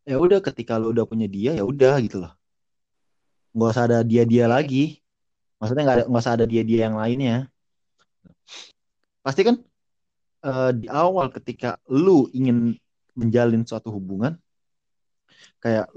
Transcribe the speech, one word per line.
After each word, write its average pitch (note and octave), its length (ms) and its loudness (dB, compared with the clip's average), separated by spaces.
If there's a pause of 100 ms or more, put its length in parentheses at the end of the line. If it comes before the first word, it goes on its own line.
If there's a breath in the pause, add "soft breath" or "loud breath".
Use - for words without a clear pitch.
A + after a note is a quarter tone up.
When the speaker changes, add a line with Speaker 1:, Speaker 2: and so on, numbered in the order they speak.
(100)
Speaker 1:
ya C3 140 -2
udah G3 220 4
ketika A#2+ 340 -8
lu A2+ 140 -4
udah A2+ 160 0
punya A2+ 160 -4 (100)
dia, G#2+ 220 -2
ya G2 140 -2
udah C3+ 220 6 (100)
gitu G#2 200 -8
loh. E2 80 -18 (1200)
Nggak A2+ 180 0
usah A#2+ 160 0
ada A#2 100 2 (120)
dia-dia A#2 340 4
Speaker 2:
Oke. A#2 100 2
Speaker 1:
lagi. C#3 300 0 (760)
Maksudnya B2 280 -2
nggak B2+ 120 4
ada, A#2 120 0
nggak A#2+ 140 0
usah A#2+ 120 0
ada A2+ 160 2
dia-dia A2+ 260 0 (100)
yang A2 140 -4
lainnya. A#2+ 340 -2 (1900 loud breath)
Pasti C3+ 240 -2
kan, A#3+ 80 4 (920)
eh, C3 220 0 (100)
di A2 100 -12
awal E3+ 360 0 (100)
ketika B2 320 -8 (220)
lu D3+ 380 4 (100)
ingin A#2+ 380 0 (440)
menjalin A2+ 480 2
suatu A2+ 280 -10
hubungan, G2 380 -6 (1300 soft breath)
kayak A2 240 0 (100)